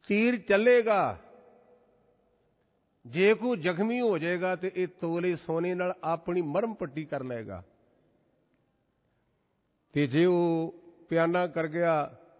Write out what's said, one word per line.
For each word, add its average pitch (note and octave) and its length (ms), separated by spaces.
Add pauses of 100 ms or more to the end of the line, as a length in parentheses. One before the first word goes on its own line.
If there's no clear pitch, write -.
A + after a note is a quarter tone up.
ਤੀਰ A3+ 300
ਚੱਲੇਗਾ, G#3 800 (1900)
ਜੇ F3 280
ਕੋਈ A#3 240
ਜ਼ਖਮੀ F#3 440
ਹੋ G#3+ 160
ਜਾਏਗਾ F3 380
ਤੇ F3+ 200
ਇਹ F3+ 120
ਤੋਲੇ F3 480
ਸੋਨੇ E3+ 380
ਨਾਲ F3+ 200 (100)
ਆਪਣੀ E3+ 380
ਮਰਮ F#3 320
ਪੱਟੀ D#3 320
ਕਰ C#3+ 180
ਲਏਗਾ, A2 400 (2250)
ਤੇ D3 140
ਜੇ C#3+ 180
ਉਹ E3+ 500 (340)
ਪਿਆਨਾ E3+ 380
ਕਰ D#3+ 200
ਗਿਆ D#3 500 (220)